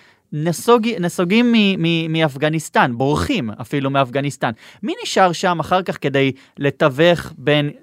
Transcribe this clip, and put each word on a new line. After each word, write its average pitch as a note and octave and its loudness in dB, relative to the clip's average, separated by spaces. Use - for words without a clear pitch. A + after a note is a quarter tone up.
נסוג-, G#3+ 0
נסוגים F#3+ 2
מ-, G3+ 2
מ-, E3 0
מאפגניסטן, D#3 0
בורחים C3+ 0
אפילו C3+ -4
מאפגניסטן. C#3 -2
מי C4+ -4
נשאר F#3+ 2
שם F3 -2
אחר F3+ -2
כך F3+ -6
כדי C3+ 0
לתווך D3+ 0
בין, D3 0